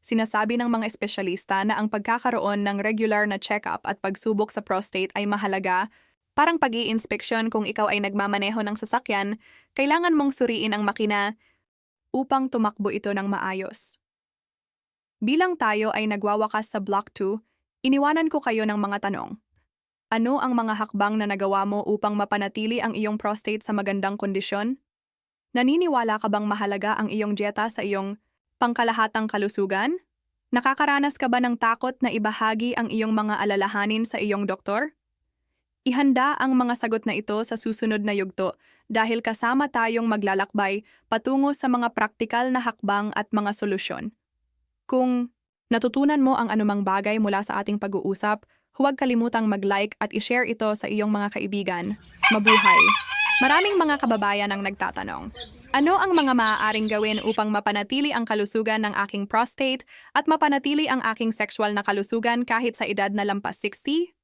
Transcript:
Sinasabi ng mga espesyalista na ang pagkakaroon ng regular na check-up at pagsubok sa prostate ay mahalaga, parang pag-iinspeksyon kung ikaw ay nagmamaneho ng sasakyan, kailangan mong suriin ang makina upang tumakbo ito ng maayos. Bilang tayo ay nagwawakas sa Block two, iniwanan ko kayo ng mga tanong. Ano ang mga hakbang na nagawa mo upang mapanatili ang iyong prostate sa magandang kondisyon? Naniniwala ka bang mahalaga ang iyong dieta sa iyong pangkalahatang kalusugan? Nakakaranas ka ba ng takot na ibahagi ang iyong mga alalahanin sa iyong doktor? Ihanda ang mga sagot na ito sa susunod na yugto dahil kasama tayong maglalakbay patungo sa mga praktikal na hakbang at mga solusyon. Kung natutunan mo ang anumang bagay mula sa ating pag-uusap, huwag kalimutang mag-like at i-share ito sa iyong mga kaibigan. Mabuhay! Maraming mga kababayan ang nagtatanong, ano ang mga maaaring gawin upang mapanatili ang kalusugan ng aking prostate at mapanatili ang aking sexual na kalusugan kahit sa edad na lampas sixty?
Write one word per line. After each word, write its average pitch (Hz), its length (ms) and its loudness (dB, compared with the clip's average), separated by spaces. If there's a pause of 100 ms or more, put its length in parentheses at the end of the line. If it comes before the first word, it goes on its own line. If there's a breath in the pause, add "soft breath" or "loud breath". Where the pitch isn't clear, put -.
Sinasabi 220 560 0
ng 240 80 -2
mga 226 160 0
espesyalista 196 800 -4
na 214 160 0
ang 214 80 -2
pagkakaroon 220 720 -2
ng 202 240 -2
regular 214 400 2
na 196 160 -2
check-up 208 480 -4
at 202 160 -4
pagsubok 214 480 -2
sa 208 80 -6
prostate 190 560 -4
ay 208 80 -2
mahalaga, 196 640 -2 (480 soft breath)
parang 311 240 4
pag-iinspeksyon 226 880 -2
kung 214 160 -2
ikaw 208 240 0
ay 208 160 -2
nagmamaneho 202 560 -2
ng 208 160 -4
sasakyan, 214 640 -2 (320 soft breath)
kailangan 320 400 2
mong 285 160 4
suriin 220 480 0
ang 208 80 0
makina 208 480 0 (800)
upang 262 400 0
tumakbo 214 400 0
ito 208 240 -4
ng 196 80 -4
maayos. 190 720 -4 (1300)
Bilang 330 320 2
tayo 214 320 2
ay 214 160 -2
nagwawakas 214 640 -2
sa - 80 -6
Block 202 320 0
two, 208 320 -4 (400)
iniwanan 294 480 2
ko 302 160 0
kayo 220 240 2
ng 208 80 -2
mga 202 320 -2
tanong. - 320 -8 (720)
Ano 233 240 2
ang 254 160 0
mga 220 320 0
hakbang 208 320 0
na 214 80 2
nagawa 196 400 0
mo 202 160 -2
upang 208 320 0
mapanatili 208 640 -2
ang 220 160 -2
iyong 214 240 -2
prostate 214 480 -4
sa 214 80 -2
magandang 202 480 -2
kondisyon? 202 560 -2 (800)
Naniniwala 254 640 2
ka 220 80 0
bang 208 160 0
mahalaga 202 480 0
ang 214 160 0
iyong 208 240 -2
dieta 208 400 -2
sa - 80 -6
iyong 196 400 -4 (340)
pangkalahatang 226 720 2
kalusugan? 202 720 -2 (560)
Nakakaranas 285 640 2
ka 269 80 0
ba 247 160 2
ng 240 160 0
takot 233 400 0
na 254 80 2
ibahagi 220 720 0
ang 226 80 -2
iyong 220 240 0
mga 214 320 0
alalahanin 208 640 0
sa - 80 -6
iyong 202 320 0
doktor? 202 480 -4 (880)
Ihanda 262 560 2
ang 262 160 2
mga 247 240 2
sagot 226 240 -2
na 208 160 -2
ito 214 240 -4
sa 226 160 -4
susunod 214 480 -2
na 202 80 0
yugto 190 400 -2 (320 soft breath)
dahil 226 320 0
kasama 240 480 0
tayong 233 400 0
maglalakbay 202 800 0 (240 soft breath)
patungo 269 400 2
sa 277 160 -2
mga 240 240 0
praktikal 233 560 -2
na 254 160 0
hakbang 208 560 -2
at 214 160 -4
mga 208 160 0
solusyon. 208 640 -4 (720)
Kung 254 480 0 (320)
natutunan 269 560 2
mo 262 160 4
ang 233 80 0
anumang 208 400 0
bagay 202 320 0
mula 202 240 2
sa - 160 -4
ating 202 160 -2
pag-uusap, 202 720 -2 (320)
huwag 277 160 2
kalimutang 233 560 0
mag-like 202 480 -2
at 214 160 -4
i-share 247 320 0
ito 220 240 -2
sa 214 160 -4
iyong 214 240 0
mga 208 240 -2
kaibigan. 190 640 -4 (320)
Mabuhay! 1017 500 6 (640)
Maraming 359 320 2
mga 302 240 2
kababayan 202 560 0
ang 202 80 -6
nagtatanong, - 640 -6 (480)
ano 330 240 4
ang 381 160 2
mga 285 240 4
maaaring 214 480 2
gawin 214 400 0
upang 214 240 0
mapanatili 208 640 0
ang 233 80 0
kalusugan 214 640 0
ng 208 80 -4
aking 202 320 -4
prostate 262 560 0 (320 loud breath)
at 285 80 2
mapanatili 294 640 2
ang 254 160 0
aking 226 320 0
sexual 208 400 -2
na 202 80 0
kalusugan 226 640 0
kahit 233 320 0
sa - 80 -2
edad 202 240 0
na 202 160 0
lampas 202 320 -4
sixty? 302 640 -2